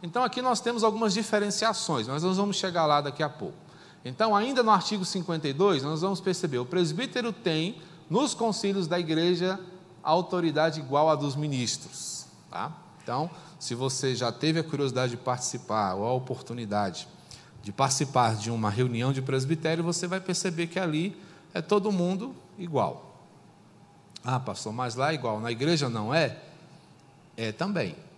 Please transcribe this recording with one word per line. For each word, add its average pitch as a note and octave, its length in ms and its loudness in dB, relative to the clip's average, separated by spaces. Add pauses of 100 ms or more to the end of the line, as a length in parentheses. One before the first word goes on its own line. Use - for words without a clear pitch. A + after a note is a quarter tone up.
Então F3 200 0
aqui B3 200 0
nós B3+ 180 2
temos A#3 240 0
algumas G#3+ 300 4
diferenciações, G3+ 920 0
mas C#3+ 160 -4
nós F#3 140 2
vamos G3+ 200 0
chegar F3 280 0
lá D3 160 6
daqui C#3 220 -4
a D3 80 0
pouco. F#2+ 260 -10 (480)
Então, G#3 320 2
ainda B3+ 260 2
no A3 80 4
artigo F#3+ 360 2
cinquenta E3 420 -2
e C3+ 60 -2
dois, E3+ 280 4
nós D3+ 200 -2
vamos F#3+ 180 -2
perceber: F3 380 -2
o B2 80 -2
presbítero F#3 680 0
tem, E3+ 480 -2 (300)
nos A#3 240 2
concílios G3 520 0
da F3 140 0
igreja, F3 580 2 (440)
autoridade D#3+ 760 2
igual C#3+ 280 4
à D#3 60 6
dos C#3+ 200 -2
ministros, - 920 -4 (240)
tá? A2 200 -6 (320)
Então, C#3+ 280 -2 (280)
se - 160 -6
você C3 400 0
já A#2+ 160 0
teve D#3+ 300 0
a D3+ 40 -2
curiosidade B2+ 480 0
de A#2+ 40 -6
participar, A2 800 -2
ou G2 100 -2
a A#2+ 80 0
oportunidade A#2 960 -4 (540)
de G2+ 100 -10
participar C3 640 2
de G#2+ 140 -4
uma A2+ 180 0
reunião B2 460 2
de C3+ 80 -4
presbitério, D#3 600 0
você E3+ 240 0
vai F#3 140 -2
perceber F3 460 -2
que E3+ 120 -4
ali F3 400 0 (360)
é F3 80 -2
todo G3+ 280 2
mundo F#3+ 440 0 (240)
igual. C#3 680 -4 (960)
"Ah, B2+ 160 -2
pastor, A2 360 -6
mas B2 200 -4
lá C3+ 180 2
é - 20 0
igual, A#2 260 -2
na A#2 100 -4
igreja C#3 380 2
não A2+ 260 -2
é?" D#3+ 240 2 (1000)
É A2+ 120 -2
também. D#3 460 -2 (220)